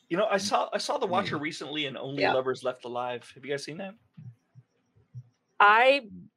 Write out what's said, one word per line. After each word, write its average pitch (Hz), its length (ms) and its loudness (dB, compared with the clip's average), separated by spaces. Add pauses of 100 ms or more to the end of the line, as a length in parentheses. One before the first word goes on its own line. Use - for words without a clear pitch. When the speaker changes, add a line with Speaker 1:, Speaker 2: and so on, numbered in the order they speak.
(100)
Speaker 1:
You 165 60 -2
know, 208 140 2
I 196 80 4
saw, 208 340 0
I 208 60 -2
saw - 200 -2
The 247 80 -2
Watcher 180 300 0
Speaker 2:
Maybe. 147 80 -6
Speaker 1:
recently 151 420 -6
in 135 100 -8
Only 139 260 -6
Speaker 3:
Yeah. - 120 2
Speaker 1:
Lovers 131 300 -2
Left 123 200 -6
Alive. 123 500 -6
Have 131 100 -20
you 131 80 -8
guys 139 120 -4
seen 147 140 -10
that? 196 160 -10 (1700)
Speaker 3:
I, 233 480 6 (280)